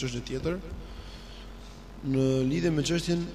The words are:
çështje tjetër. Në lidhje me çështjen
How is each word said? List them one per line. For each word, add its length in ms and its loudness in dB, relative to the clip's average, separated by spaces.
çështje 260 -2
tjetër. 320 -2
Në 160 6
lidhje 260 4
me 120 4
çështjen 360 2